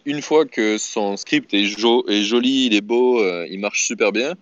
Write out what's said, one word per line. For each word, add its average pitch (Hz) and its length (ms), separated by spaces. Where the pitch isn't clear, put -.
une 143 160
fois 156 240
que 107 320
son 101 380
script - 360
est 101 120
jo-, 110 440
est 104 140
joli, 123 440
il 113 80
est 104 60
beau, 120 400
euh, 87 300
il 95 100
marche 101 240
super 104 260
bien, 123 320